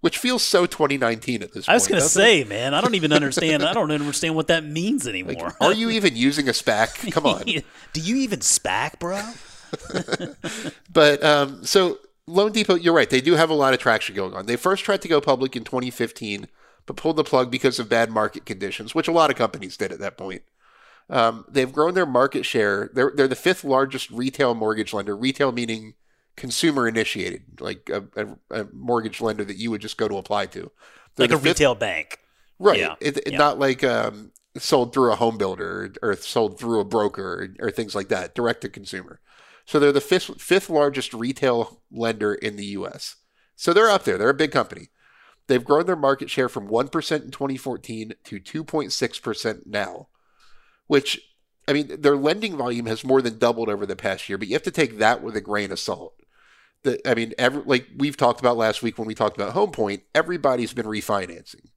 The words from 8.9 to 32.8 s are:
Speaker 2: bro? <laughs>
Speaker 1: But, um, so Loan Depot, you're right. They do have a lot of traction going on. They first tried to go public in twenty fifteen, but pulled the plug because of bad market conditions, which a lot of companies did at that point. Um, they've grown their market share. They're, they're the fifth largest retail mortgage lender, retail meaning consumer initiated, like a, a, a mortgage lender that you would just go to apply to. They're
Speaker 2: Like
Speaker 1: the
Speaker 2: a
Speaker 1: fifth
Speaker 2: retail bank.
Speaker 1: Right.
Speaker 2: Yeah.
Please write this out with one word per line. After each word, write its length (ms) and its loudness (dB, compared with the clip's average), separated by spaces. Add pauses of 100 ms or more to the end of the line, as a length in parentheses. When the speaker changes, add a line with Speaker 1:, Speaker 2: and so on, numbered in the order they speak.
Speaker 2:
bro? 240 -6 (500)
<laughs> 600 -8 (580)
Speaker 1:
But, 300 6
um, 420 2
so 340 2 (280)
Loan 240 2
Depot, 240 2
you're 180 2
right. 160 6
They 120 2
do 140 4
have 160 4
a 40 2
lot 180 4
of 60 2
traction 380 0
going 180 -4
on. 120 -8
They 100 0
first 260 0
tried 200 0
to 60 -10
go 120 4
public 340 0
in 80 -8
twenty 280 -4
fifteen, 580 -6 (380)
but 100 -12
pulled 200 0
the 60 0
plug 280 2
because 280 0
of 100 -6
bad 220 2
market 340 -2
conditions, 500 -10
which 120 0
a 60 0
lot 180 6
of 60 -2
companies 400 -4
did 160 -4
at 80 -12
that 180 -8
point. 240 -12 (680)
Um, 380 2
they've 240 0
grown 200 2
their 140 2
market 400 2
share. 480 0
They're, 200 2
they're 140 4
the 80 0
fifth 280 0
largest 460 0
retail 440 0
mortgage 400 -2
lender, 200 -4
retail 380 0
meaning 420 -6 (420)
consumer 520 0
initiated, 720 -4
like 300 -10
a, 140 -4 (120)
a, 460 -8
a 100 -8
mortgage 480 -4
lender 240 -2
that 140 -10
you 120 -4
would 120 -6
just 160 -12
go 100 0
to 80 -4
apply 300 -4
to. 240 -14 (460)
They're 80 4
Speaker 2:
Like 60 4
Speaker 1:
the 60 4
Speaker 2:
a 20 0
Speaker 1:
fifth 200 2
Speaker 2:
retail 160 6
bank. 440 -6 (400)
Speaker 1:
Right. 200 4
Speaker 2:
Yeah. 220 -2